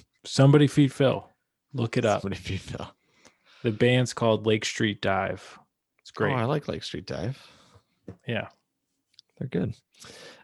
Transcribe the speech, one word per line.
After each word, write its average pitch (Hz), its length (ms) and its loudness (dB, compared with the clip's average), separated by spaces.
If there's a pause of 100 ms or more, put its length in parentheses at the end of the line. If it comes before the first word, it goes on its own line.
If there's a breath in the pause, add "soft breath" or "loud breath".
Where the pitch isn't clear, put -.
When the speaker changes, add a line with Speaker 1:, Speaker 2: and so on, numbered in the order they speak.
(240)
Speaker 1:
somebody 143 420 6
feed 139 260 2
Phil. 113 360 -2 (440)
Look 120 240 -4
it 120 80 -2
up. 101 160 2
Speaker 2:
Somebody 95 220 -8
feed 92 180 -8
Phil. - 340 -14 (680 soft breath)
Speaker 1:
The 117 100 0
band's 123 400 4
called 110 340 0
Lake 110 200 2
Street 107 340 -2
Dive. 95 580 -4 (420)
It's - 100 -20
great. 101 240 -2
Speaker 2:
Oh, - 20 0
I 120 80 0
like 143 240 -4
Lake 80 140 -6
Street - 240 -12
Dive. 85 320 -8 (920 soft breath)
Speaker 1:
Yeah. 113 200 -6 (880)
Speaker 2:
They're 135 100 -8
good. - 240 -4 (720 loud breath)